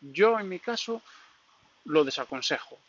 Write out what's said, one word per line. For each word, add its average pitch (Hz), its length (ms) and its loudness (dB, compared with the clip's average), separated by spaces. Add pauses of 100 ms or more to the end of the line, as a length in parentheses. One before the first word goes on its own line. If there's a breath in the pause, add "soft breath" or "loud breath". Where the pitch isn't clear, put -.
yo 185 360 2
en 202 120 -6
mi 180 100 -8
caso 226 420 -6 (840 loud breath)
lo 151 180 6
desaconsejo. 135 760 -6 (120)